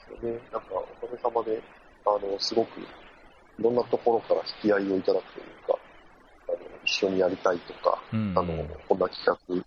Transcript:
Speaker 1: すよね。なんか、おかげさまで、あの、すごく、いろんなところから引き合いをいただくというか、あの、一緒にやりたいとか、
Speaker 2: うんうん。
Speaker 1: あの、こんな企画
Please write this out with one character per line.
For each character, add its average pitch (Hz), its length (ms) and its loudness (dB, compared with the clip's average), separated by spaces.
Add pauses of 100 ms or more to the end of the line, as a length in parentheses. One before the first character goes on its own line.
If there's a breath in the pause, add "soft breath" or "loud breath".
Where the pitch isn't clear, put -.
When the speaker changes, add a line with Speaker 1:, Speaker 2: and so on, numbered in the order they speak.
(200)
Speaker 1:
す 117 60 -6
よ 117 60 -2
ね。 117 80 -8 (120)
な 113 60 -6
ん - 40 -6
か、 - 40 -20 (360)
お 117 40 -6
か 120 60 -12
げ 120 100 -8
さ 120 120 0
ま 117 80 2
で、 110 180 -2 (440)
あ 104 60 4 (160)
の、 98 120 -2
す - 160 -4
ご 113 120 4
く、 - 140 -14
い - 40 -12 (800)
ろ 117 80 4
ん 123 40 2
な 120 100 4
と - 140 0
こ 120 140 4
ろ 113 80 2
か - 140 0
ら 82 60 2 (220)
引 107 80 2
き - 20 6
合 101 80 4
い 98 120 0
を 95 60 4
い 92 40 0
た 95 100 2
だ 95 100 2
く - 120 -20
と - 60 -12
い - 20 -12
う - 40 -18 (200)
か、 - 120 0 (680)
あ 87 40 -6
の、 87 60 -4 (260)
一 - 220 0
緒 95 40 0
に 95 100 2
や 92 80 4
り 92 80 0
た 92 180 2
い 87 60 -2
と - 140 -14
か、 - 280 0 (100)
Speaker 2:
う 113 40 -2
ん 107 140 0
う - 40 -4
ん。 92 40 2
Speaker 1:
あ 92 40 6
の、 82 260 -4 (200)
こ 104 80 4
ん - 20 0
な 92 100 2
企 - 180 -12
画 90 400 0